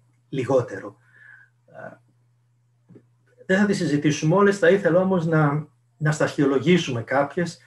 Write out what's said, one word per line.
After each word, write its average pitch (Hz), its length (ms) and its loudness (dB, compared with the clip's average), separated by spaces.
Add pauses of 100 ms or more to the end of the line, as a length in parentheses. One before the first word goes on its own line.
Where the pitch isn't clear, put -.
(280)
λιγότερο. 120 680 -4 (2500)
Δεν 190 120 2
θα 208 80 2
τις 196 100 0
συζητήσουμε 151 580 0
όλες, 202 240 4
θα 240 120 4
ήθελα 180 300 2
όμως 185 260 0
να, 151 400 0 (300)
να 151 160 -2
σταχυολογήσουμε 139 920 0
κάποιες, 143 640 -4